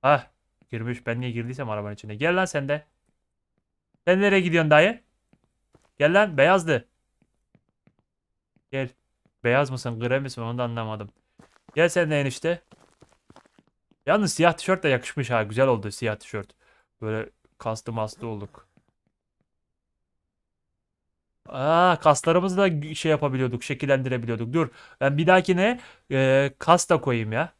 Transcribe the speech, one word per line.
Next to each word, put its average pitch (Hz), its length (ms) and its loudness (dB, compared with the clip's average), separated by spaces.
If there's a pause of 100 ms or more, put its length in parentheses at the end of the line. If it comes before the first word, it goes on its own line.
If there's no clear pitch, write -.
Hah. 135 240 2 (440)
Girmiş. 117 360 -8
Ben 117 140 -4
niye 123 100 -6
girdiysem 117 400 -8
arabanın 104 240 -8
içine. 107 200 -16
Gel 156 220 0
lan 185 80 2
sen 143 240 -6
de. 147 180 -4 (1160)
Sen 185 160 4
nereye 196 200 4
gidiyorsun 165 300 2
dayı? 180 320 4 (960)
Gel 151 160 2
lan 196 240 2
beyazlı. 160 460 2 (1900)
Gel. 135 180 -6 (560)
Beyaz 135 260 2
mısın, 120 300 -8
krem 127 220 -2
misin 127 200 -10
onu 117 160 -6
da 123 60 -2
anlamadım. 110 460 -8 (640)
Gel 165 140 4
sen 165 220 0
de 147 100 0
enişte. 160 420 -4 (1500)
Yalnız 196 260 2
siyah 165 180 4
tişört 185 300 -2
de 156 60 0
yakışmış 127 420 -2
ha. 113 120 2
Güzel 110 260 0
oldu 107 220 0
siyah 107 260 -6
tişört. - 380 -12 (460)
Böyle 110 300 -6 (280)
kaslı 113 340 -8
maslı 110 340 -8
olduk. 104 420 -12 (2750)
Aa, 165 520 2
kaslarımızı 175 560 2
da 196 120 4
gü-, 156 260 -4
şey 160 160 -2
yapabiliyorduk, 131 540 -2
şekillendirebiliyorduk. 127 880 -2
Dur, 156 160 0 (320)
ben 139 180 0
bir 160 80 2
dahakine, 185 540 2 (300)
e, 135 480 2
kas 175 320 4
da 160 100 4
koyayım 117 320 -2
ya. 147 280 -4